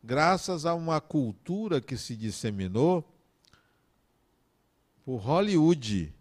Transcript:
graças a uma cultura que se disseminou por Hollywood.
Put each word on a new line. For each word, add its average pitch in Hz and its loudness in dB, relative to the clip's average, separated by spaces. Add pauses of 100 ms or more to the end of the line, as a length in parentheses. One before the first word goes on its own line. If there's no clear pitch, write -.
graças 160 0
a 170 2
uma 165 0
cultura 160 -2
que 123 -10
se 120 -8
disseminou 107 -2 (2000)
por 131 -6
Hollywood. 147 2